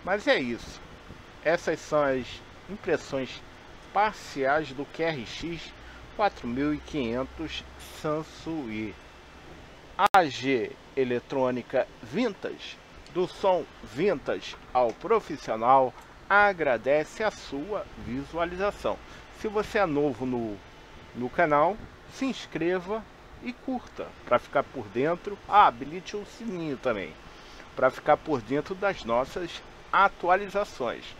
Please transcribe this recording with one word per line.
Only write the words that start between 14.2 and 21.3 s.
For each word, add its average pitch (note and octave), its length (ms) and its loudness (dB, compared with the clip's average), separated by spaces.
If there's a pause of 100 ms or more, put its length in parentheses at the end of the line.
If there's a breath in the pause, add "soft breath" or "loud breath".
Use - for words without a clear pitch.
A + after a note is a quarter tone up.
ao B2 180 4
profissional, C3 1000 2 (360 loud breath)
agradece D3+ 920 4
a G#3+ 80 2
sua D#3+ 540 -8 (200)
visualização. D#3+ 920 -2 (420 loud breath)
Se - 80 -4
você G#3 320 0
é G3 60 6
novo C#3+ 400 2
no, A#2 320 -2 (580)
no A#2+ 140 -4
canal, D#3+ 480 4 (360)